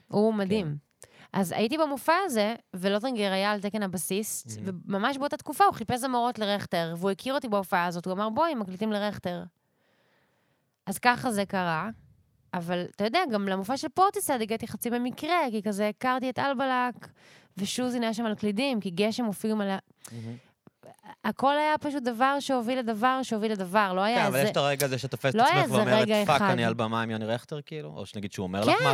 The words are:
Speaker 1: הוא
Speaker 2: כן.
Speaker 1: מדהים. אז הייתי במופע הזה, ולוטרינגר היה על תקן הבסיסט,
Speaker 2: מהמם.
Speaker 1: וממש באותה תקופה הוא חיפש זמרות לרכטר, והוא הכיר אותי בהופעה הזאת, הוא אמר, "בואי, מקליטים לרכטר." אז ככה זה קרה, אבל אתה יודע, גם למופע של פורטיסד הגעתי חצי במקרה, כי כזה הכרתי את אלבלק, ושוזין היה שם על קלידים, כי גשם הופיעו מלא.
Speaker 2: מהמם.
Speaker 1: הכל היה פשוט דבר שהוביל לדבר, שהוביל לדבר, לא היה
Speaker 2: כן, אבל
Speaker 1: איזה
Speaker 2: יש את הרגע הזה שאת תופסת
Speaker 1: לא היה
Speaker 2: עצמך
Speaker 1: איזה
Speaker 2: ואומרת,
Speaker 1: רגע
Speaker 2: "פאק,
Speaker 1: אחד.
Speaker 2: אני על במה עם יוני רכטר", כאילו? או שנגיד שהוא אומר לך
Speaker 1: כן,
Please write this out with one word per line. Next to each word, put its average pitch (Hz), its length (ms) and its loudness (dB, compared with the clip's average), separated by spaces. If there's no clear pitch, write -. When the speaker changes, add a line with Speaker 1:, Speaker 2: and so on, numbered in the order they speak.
Speaker 1:
הוא 214 240 2
Speaker 2:
כן. 214 60 -2
Speaker 1:
מדהים. 185 380 -2
אז 190 200 0
הייתי 226 260 0
במופע 294 340 0
הזה, 226 300 0
ולוטרינגר 202 580 0
היה 196 200 2
על 208 80 -4
תקן 208 220 -4
הבסיסט, 185 760 -4
Speaker 2:
מהמם. 180 280 -6
Speaker 1:
וממש 233 300 0
באותה 285 180 -4
תקופה 302 280 0
הוא 392 100 6
חיפש 233 260 -4
זמרות 247 380 0
לרכטר, 190 600 -2
והוא 190 120 0
הכיר 254 240 -4
אותי 277 140 -4
בהופעה 196 380 0
הזאת, 175 200 -6
הוא 185 80 -2
אמר, 208 140 -2
"בואי, 302 260 0
מקליטים 214 380 -4
לרכטר." 196 500 -4
אז 196 120 -6
ככה 240 340 2
זה 202 140 0
קרה, 180 440 -2
אבל 180 300 -2
אתה 202 80 -2
יודע, 233 160 2
גם 202 160 0
למופע 196 280 -2
של 302 120 -6
פורטיסד 370 540 2
הגעתי 226 240 -4
חצי 220 240 -6
במקרה, 247 480 -2
כי 214 120 -4
כזה 208 260 0
הכרתי 254 420 -2
את - 80 -6
אלבלק, 254 680 -2
ושוזין 240 460 -2
היה 226 120 0
שם 233 120 -2
על 214 80 -2
קלידים, 214 460 -2
כי 190 100 -4
גשם 208 340 0
הופיעו 220 320 -2
מלא. 196 180 -2
Speaker 2:
מהמם. 117 240 -10
Speaker 1:
הכל 262 340 2
היה 302 200 2
פשוט 294 240 -4
דבר 247 380 2
שהוביל 254 380 0
לדבר, 247 440 0
שהוביל 220 300 -2
לדבר, 190 400 2
לא 185 80 2
היה 220 160 2
Speaker 2:
כן, 170 100 4
אבל 131 100 2
Speaker 1:
איזה 139 100 4
Speaker 2:
יש 208 60 0
את - 40 -2
הרגע 143 300 2
הזה 131 120 0
שאת 135 120 -6
תופסת - 240 0
Speaker 1:
לא 220 80 6
היה 294 180 6
Speaker 2:
עצמך 349 40 4
Speaker 1:
איזה 226 120 2
Speaker 2:
ואומרת, 214 260 6
Speaker 1:
רגע 214 240 2
Speaker 2:
"פאק, 151 100 6
Speaker 1:
אחד. 196 140 4
Speaker 2:
אני 120 140 2
על 113 100 2
במה 113 280 0
עם 113 80 -4
יוני 110 160 -4
רכטר", 120 400 -4
כאילו? 151 300 -12
או 101 100 -10
שנגיד 101 260 -8
שהוא 101 120 -4
אומר 92 160 -2
לך 104 60 2
Speaker 1:
כן, 392 280 6